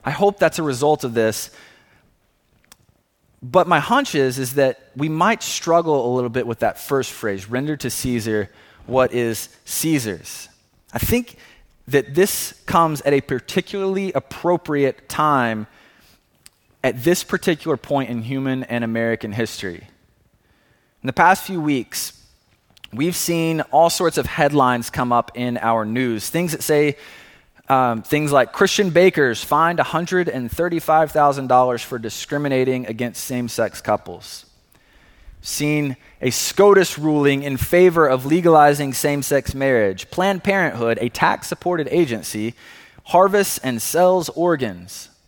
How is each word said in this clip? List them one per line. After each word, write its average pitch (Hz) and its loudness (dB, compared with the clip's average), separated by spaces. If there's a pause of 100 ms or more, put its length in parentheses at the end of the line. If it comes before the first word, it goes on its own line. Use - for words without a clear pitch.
I - -4
hope 202 0
that's 160 0
a 170 -4
result 147 0
of 120 -6
this. 110 -2 (1900)
But 156 2
my 165 4
hunch 240 0
is, 131 2
is 127 -4
that 135 0
we 147 -2
might 175 0
struggle 160 0
a 123 0
little 123 0
bit 113 -2
with 117 -6
that 110 -2
first 135 -2
phrase, 98 -6
"Render 143 -4
to 135 -6
Caesar 110 -2 (360)
what 127 2
is 117 -2 (140)
Caesar's." 117 -4 (440)
I 127 -6
think - -2 (500)
that 139 0
this - 0 (120)
comes 160 2
at 143 2
a 139 4
particularly 190 -4
appropriate 143 -2
time 120 0 (1160)
at 123 -2
this 170 2
particular 160 -2
point 135 -4
in 120 -6
human 131 -4
and 120 -4
American 113 -4
history. 101 -8 (1120)
In - -8
the 131 -6
past 180 4
few 185 -8
weeks, 143 -4 (800)
we've 160 -2
seen 165 -2 (100)
all 165 6
sorts 170 0
of 135 -2
headlines 135 2
come 123 -4
up 120 0
in 120 -4
our 113 0
news. 117 -2
Things 170 -2
that 160 -8
say, 147 2 (720)
um, 123 0
things 147 -2
like, 135 4
"Christian 196 2
bakers 156 4
fined 165 0
a - 4
hundred 175 -2
and 127 -6
thirty-five 160 0
thousand 143 2
dollars 127 4
for 127 -10
discriminating 131 -2
against 117 -8
same-sex 120 -4
couples." - -6 (960)
Seen 147 -4 (240)
a 135 0
scotus 196 4
ruling 143 2
in 139 -4
favor 170 4
of 131 0
legalizing 147 6
same-sex 143 -2
marriage. 117 0
Planned 185 -2
Parenthood, 120 0
a 120 -2
tax-supported 170 -2
agency, 117 -2 (500)
harvests 190 2
and 123 -4
sells 180 2
organs. 127 -4 (200)